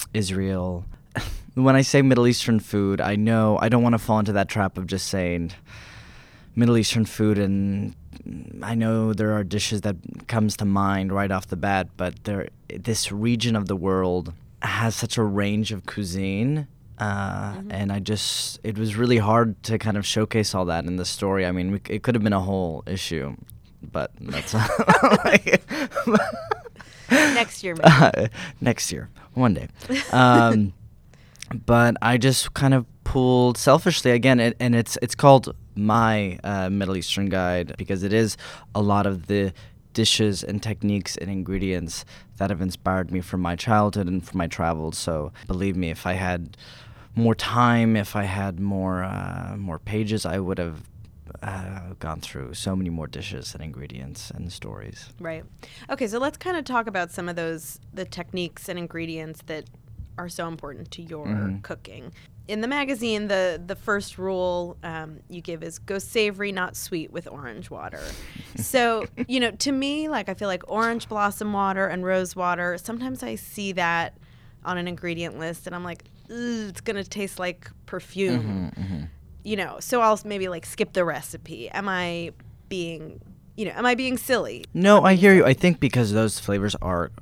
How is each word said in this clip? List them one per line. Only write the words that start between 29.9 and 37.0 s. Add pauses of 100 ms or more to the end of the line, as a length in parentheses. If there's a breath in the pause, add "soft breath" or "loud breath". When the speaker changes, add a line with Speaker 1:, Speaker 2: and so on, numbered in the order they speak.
Speaker 1:
Um, (400)
Speaker 2:
<laughs>
Speaker 1:
but
I
just
kind
of (180)
pulled
selfishly
again,
and,
and
it's,
it's
called (220)
My,
uh,
Middle
Eastern